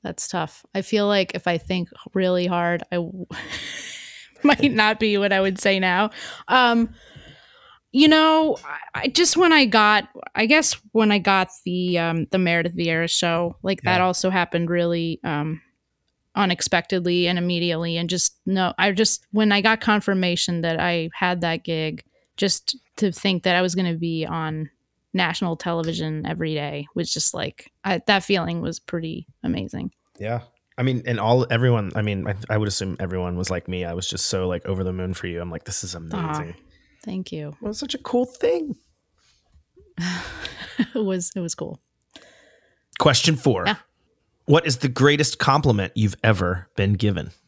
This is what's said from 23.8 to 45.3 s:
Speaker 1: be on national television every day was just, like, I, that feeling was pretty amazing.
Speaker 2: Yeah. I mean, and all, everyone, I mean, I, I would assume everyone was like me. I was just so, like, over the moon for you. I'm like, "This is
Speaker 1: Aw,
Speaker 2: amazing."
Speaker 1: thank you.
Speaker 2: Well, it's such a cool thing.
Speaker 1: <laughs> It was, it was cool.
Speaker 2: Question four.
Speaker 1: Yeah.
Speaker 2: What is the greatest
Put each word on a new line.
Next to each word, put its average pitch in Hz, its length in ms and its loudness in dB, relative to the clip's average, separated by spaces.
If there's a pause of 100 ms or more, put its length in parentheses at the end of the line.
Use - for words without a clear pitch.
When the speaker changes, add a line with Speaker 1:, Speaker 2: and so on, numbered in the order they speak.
Speaker 1:
be 160 320 -4
on 160 460 -6 (440)
national 170 400 -2
television 165 680 -4
every 160 300 -4
day 147 400 -8
was 170 180 -2
just, - 220 -2
like, - 360 -10 (120)
I, 190 240 -2
that 196 160 2
feeling 170 380 -2
was 165 180 -6
pretty 165 480 -8 (160)
amazing. - 480 -6 (260)
Speaker 2:
Yeah. 117 240 -4 (380)
I - 20 0
mean, 127 240 0
and 120 140 0
all, 117 320 4
everyone, 117 440 2
I 107 60 0
mean, 101 260 -2
I, 101 60 -2 (160)
I 107 80 2
would 107 100 2
assume 95 320 -4
everyone 90 380 -4
was 92 140 -2
like 90 160 -6
me. 90 180 -6
I 85 80 -6
was 90 160 -6
just - 160 -6
so, 92 220 -2
like, 90 180 -4
over 95 180 -4
the 92 100 -2
moon 92 200 -6
for 87 140 -8
you. 85 120 -8
I'm 87 120 -8
like, 82 140 -12
"This - 180 -8
is 90 100 -10
Speaker 1:
Aw, 87 60 -12
Speaker 2:
amazing." 82 560 -8 (500)
Speaker 1:
thank 185 260 -8
you. 147 300 -10
Speaker 2:
Well, 214 100 -8
it's 220 80 -10
such - 140 -10
a 277 60 -10
cool 247 260 -2
thing. 311 500 -2 (1200)
Speaker 1:
<laughs> 170 40 -6 (920)
It 247 100 -2
was, 190 300 -2
it 190 60 -6
was 170 120 -6
cool. - 260 -10 (1160)
Speaker 2:
Question 151 380 4
four. 104 320 0
Speaker 1:
Yeah. 208 80 0 (680)
Speaker 2:
What 160 200 6
is 131 120 0
the 139 120 -2
greatest 143 480 4